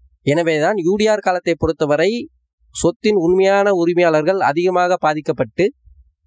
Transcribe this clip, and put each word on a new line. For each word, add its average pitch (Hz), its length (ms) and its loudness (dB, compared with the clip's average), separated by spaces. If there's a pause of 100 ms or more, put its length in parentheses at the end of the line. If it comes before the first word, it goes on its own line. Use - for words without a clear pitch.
(260)
எனவேதான் 160 520 0
யூ 170 160 0
டி 214 140 0
ஆர் 214 160 0
காலத்தை 180 300 -2
பொறுத்தவரை 160 560 -2 (640)
சொத்தின் 202 440 0
உண்மையான 190 560 2
உரிமையாளர்கள் 170 680 0
அதிகமாக 180 580 0
பாதிக்கப்பட்டு 151 680 -2 (600)